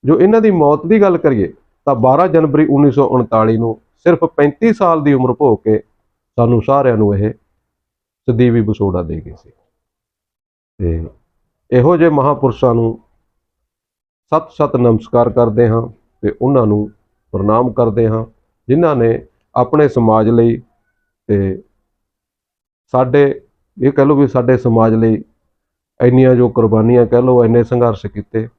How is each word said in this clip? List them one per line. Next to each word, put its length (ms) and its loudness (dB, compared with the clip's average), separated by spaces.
ਜੋ 160 0
ਇਹਨਾਂ 200 2
ਦੀ 100 2
ਮੌਤ 360 0
ਦੀ 140 2
ਗੱਲ 180 2
ਕਰੀਏ, 340 -2
ਤਾਂ 100 0
ਬਾਰਾਂ 340 2
ਜਨਵਰੀ 380 0
ਉੱਨੀ 240 2
ਸੌ 160 0
ਉਨਤਾਲੀ 500 0
ਨੂੰ 240 -4
ਸਿਰਫ 280 0
ਪੈਂਤੀ 480 0
ਸਾਲ 300 0
ਦੀ 100 0
ਉਮਰ 200 0
ਭੋਗ 320 0
ਕੇ 140 0
ਸਾਨੂੰ 260 0
ਸਾਰਿਆਂ 340 0
ਨੂੰ 200 0
ਇਹ 160 -4
ਸਦੀਵੀ 320 0
ਵਿਛੋੜਾ 420 -4
ਦੇ 180 -10
ਗਏ 220 -18
ਸੀ। 80 -20
ਤੇ 280 -6
ਇਹੋ 260 2
ਜਿਹੇ 140 2
ਮਹਾਂਪੁਰਸ਼ਾਂ 640 -2
ਨੂੰ 240 -2
ਸਤ 180 -2
ਸਤ 260 -4
ਨਮਸਕਾਰ 540 0
ਕਰਦੇ 380 0
ਹਾਂ 200 -2
ਤੇ 200 -4
ਉਹਨਾਂ 240 0
ਨੂੰ 240 -2
ਪ੍ਰਣਾਮ 400 -2
ਕਰਦੇ 360 -2
ਹਾਂ, 160 -4
ਜਿਨ੍ਹਾਂ 280 0
ਨੇ 300 -2
ਆਪਣੇ 340 0
ਸਮਾਜ 400 2
ਲਈ 340 0
ਤੇ 360 -4
ਸਾਡੇ, 540 0
ਇਹ 100 0
ਕਹਿ 140 2
ਲਓ 100 2
ਵੀ 120 2
ਸਾਡੇ 280 0
ਸਮਾਜ 380 0
ਲਈ 300 0
ਇੰਨੀਆਂ 300 4
ਜੋ 140 2
ਕੁਰਬਾਨੀਆਂ 580 2
ਕਹਿ 160 0
ਲਓ, 220 2
ਇੰਨੇ 200 2
ਸੰਘਰਸ਼ 420 -2
ਕੀਤੇ। 420 -10